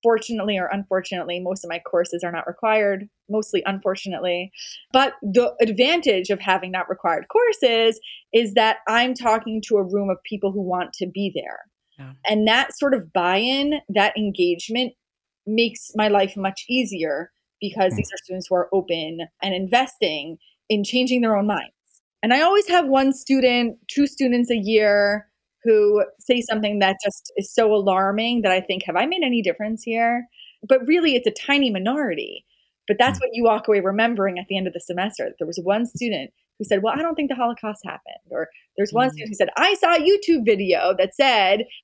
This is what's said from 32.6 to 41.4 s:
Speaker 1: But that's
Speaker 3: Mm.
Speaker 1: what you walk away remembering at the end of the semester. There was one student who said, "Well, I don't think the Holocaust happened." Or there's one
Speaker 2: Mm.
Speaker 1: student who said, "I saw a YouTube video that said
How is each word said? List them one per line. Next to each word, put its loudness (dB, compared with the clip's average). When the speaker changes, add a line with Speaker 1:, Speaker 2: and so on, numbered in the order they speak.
Speaker 1:
But 0
that's 4
Speaker 3:
Mm. -6
Speaker 1:
what -2
you -2
walk 2
away 4
remembering 0
at -10
the -4
end -4
of -8
the -8
semester. -6
There -4
was -8
one 0
student -6
who -6
said, 0
"Well, 2
I -2
don't -2
think -4
the -2
Holocaust -4
happened." -14
Or -6
there's -2
one 4
Speaker 2:
Mm. -6
Speaker 1:
student -12
who -8
said, 0
"I 4
saw 2
a 4
YouTube 2
video 2
that 0
said 2